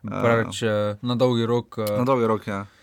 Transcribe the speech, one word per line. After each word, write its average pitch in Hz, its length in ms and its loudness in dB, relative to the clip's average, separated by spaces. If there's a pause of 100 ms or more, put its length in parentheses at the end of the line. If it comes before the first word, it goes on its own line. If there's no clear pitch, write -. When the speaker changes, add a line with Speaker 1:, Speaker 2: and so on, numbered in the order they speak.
Speaker 1:
Eh, 98 140 -4
Speaker 2:
Pravič, 113 420 2
eh, 104 360 0
na 123 160 -4
dolgi 120 300 2
rok, 120 320 -2
eh, 107 160 -4
Speaker 1:
Na 120 120 0
dolgi 127 200 2
rok, 110 200 0
ja. 101 200 -6 (180)